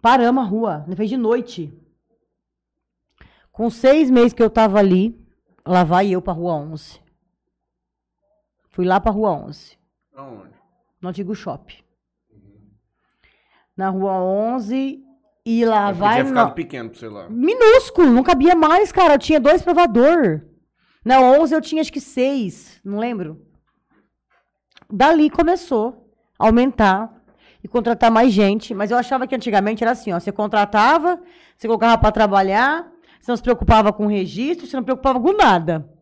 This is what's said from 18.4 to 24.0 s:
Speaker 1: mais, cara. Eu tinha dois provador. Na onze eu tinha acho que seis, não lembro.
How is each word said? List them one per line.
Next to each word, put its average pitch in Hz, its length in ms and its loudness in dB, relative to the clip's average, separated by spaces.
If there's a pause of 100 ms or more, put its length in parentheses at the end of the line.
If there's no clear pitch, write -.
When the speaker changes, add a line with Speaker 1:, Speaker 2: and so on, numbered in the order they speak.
Speaker 1:
mais, 330 360 2
cara. 302 220 4
Eu 277 40 2
tinha 311 220 0
dois 302 220 2
provador. 277 800 2 (640)
Na 262 160 4
onze 269 340 4
eu 311 60 2
tinha 311 200 -6
acho 311 120 -4
que 294 80 -8
seis, 254 840 -6
não 202 140 -8
lembro. 196 460 -10 (1500)